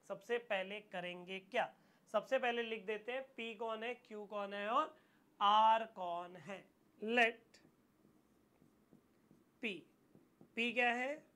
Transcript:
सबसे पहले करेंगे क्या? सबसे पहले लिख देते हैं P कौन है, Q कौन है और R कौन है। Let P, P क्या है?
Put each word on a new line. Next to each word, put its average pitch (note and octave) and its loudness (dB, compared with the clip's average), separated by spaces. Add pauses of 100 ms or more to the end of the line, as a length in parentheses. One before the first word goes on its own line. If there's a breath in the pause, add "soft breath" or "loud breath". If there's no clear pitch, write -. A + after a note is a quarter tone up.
सबसे A#3 -4 (120)
पहले G3 -2 (120)
करेंगे F3+ -8 (120)
क्या? A3 2 (480 soft breath)
सबसे A3 2
पहले A#3 0
लिख A3 -8
देते G#3+ -6
हैं C4 -6 (120)
P A3+ -8
कौन A3 -6
है, A#3+ -6 (100)
Q G#3 -14
कौन G3+ -6
है G3+ -4
और C4+ 0 (460 soft breath)
R A3 8
कौन F3+ -6 (100)
है। F#3+ -10 (420)
Let A#3 2 (2000)
P, G#3+ -2 (840)
P A#3 0
क्या B3 2
है? B3+ -4 (200)